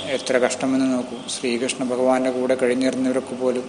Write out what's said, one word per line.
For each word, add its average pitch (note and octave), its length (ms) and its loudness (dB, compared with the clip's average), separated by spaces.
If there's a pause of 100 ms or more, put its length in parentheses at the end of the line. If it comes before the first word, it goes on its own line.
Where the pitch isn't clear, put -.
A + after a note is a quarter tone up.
എത്ര C3 300 0
കഷ്ടമെന്ന് C3 560 2
നോക്കൂ. A#2 220 -4 (120)
ശ്രീകൃഷ്ണ A#2+ 560 -2
ഭഗവാന്റെ B2+ 480 2
കൂടെ B2+ 240 2
കഴിഞ്ഞിരുന്നവർക്ക് B2+ 800 0
പോലും B2 340 0